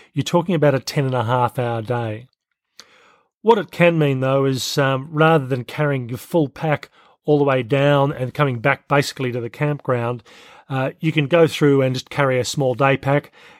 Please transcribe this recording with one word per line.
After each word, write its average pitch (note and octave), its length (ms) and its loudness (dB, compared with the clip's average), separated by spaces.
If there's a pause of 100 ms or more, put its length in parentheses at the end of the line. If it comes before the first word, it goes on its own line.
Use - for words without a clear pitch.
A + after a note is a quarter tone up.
(140)
you're C#3 100 -4
talking F3 320 0
about D3 180 2
a C3 60 0
ten C#3 260 -4
and B2+ 100 -2
a A#2 100 -2
half B2 340 0
hour A#2 220 -4
day. A2+ 460 -6 (1120)
What A3 160 4
it F3+ 140 -8
can E3+ 260 2
mean, C#3 220 0
though, C3+ 240 0
is, C3+ 340 -2
um, C3+ 340 -2
rather D#3 360 2
than B2 160 -4
carrying C#3 460 -4
your B2 80 -8
full D#3 320 -2
pack - 400 -4 (340)
all D3+ 140 2
the C#3+ 80 2
way C3 180 0
down C#3 480 2
and B2 220 -6
coming C3+ 260 -2
back A2 300 0
basically C#3 420 0
to B2 80 -4
the A#2 100 -8
campground, B2 760 -4 (440)
uh, C3+ 320 -2
you D#3+ 140 -2
can D3+ 140 2
go E3 200 6
through C#3 340 4
and C3 140 0
just - 140 -10
carry C3+ 280 0
a B2 60 0
small C3 320 -2
day C#3 220 2
pack, C#3+ 340 -2 (280)